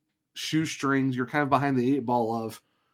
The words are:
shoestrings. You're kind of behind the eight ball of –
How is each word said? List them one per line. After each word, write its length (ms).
shoestrings. 840
You're 80
kind 160
of 80
behind 280
the 180
eight 100
ball 400
of – 160